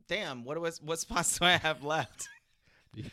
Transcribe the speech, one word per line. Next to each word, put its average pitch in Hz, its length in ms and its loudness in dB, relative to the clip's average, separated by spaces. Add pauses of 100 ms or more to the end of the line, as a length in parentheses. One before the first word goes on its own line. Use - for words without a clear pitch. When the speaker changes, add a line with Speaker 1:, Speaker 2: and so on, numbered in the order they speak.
Speaker 1:
damn, 160 360 -4
what 127 160 -4
was, 170 220 -4
what 160 180 -2
spots - 400 0
<laughs> - 0 -
do 175 60 4
I 175 120 8
have 156 260 0
left? 147 500 -2
Speaker 2:
<laughs> - 40 -20 (580)
You - 180 -10